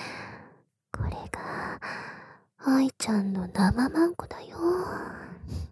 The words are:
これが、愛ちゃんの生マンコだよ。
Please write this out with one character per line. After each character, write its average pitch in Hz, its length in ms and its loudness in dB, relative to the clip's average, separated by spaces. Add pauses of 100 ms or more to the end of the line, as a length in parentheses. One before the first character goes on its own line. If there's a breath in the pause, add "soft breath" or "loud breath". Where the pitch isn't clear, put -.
(920 loud breath)
こ - 120 -2
れ - 80 -2 (200)
が、 - 480 -6 (800 loud breath)
愛 269 340 6
ち - 180 -4
ゃ 214 120 4
ん 196 100 2
の 185 160 -2
生 202 420 4
マ 330 180 6
ン 349 80 -2
コ - 120 -8
だ - 140 -12
よ。 - 160 -14 (1120 loud breath)